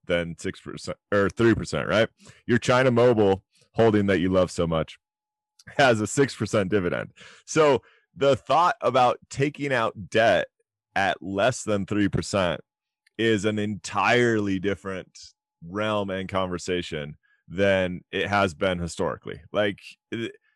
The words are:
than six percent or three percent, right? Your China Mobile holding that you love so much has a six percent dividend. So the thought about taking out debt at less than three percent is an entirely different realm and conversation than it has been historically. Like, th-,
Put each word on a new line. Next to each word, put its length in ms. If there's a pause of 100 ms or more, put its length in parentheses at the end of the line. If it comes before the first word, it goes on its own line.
than 320
six 220
percent 380 (140)
or 180
three 240
percent, 340
right? 200 (380)
Your 120
China 320
Mobile 520 (300)
holding 340
that 140
you 80
love 220
so 160
much 320 (760)
has 240
a 60
six 300
percent 340
dividend. 400 (360)
So 360 (320)
the 220
thought 440
about 380 (100)
taking 440
out 360
debt 380 (480)
at 280
less 420
than 220
three 220
percent 520 (580)
is 260
an 140
entirely 1000
different 600 (500)
realm 420
and 180
conversation 880 (320)
than 540 (100)
it 160
has 260
been 240
historically. 640 (120)
Like, 280 (320)
th-, 200 (240)